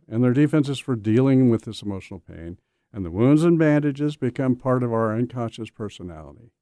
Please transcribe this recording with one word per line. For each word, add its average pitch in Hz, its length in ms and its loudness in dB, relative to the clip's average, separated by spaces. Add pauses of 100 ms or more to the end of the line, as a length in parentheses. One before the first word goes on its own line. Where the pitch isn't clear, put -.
and 113 160 0
they're 127 100 4
defenses 143 460 2
for 131 160 -4
dealing 127 540 4
with 110 140 0
this 110 180 -14
emotional 98 380 -10
pain, 85 400 -16 (340)
and 101 100 -8
the 82 80 -8
wounds 131 320 4
and 170 140 4
bandages 147 580 0
become 127 400 -2
part 127 280 -2
of 120 100 -2
our 113 220 0
unconscious 120 540 -6
personality 87 840 -16 (100)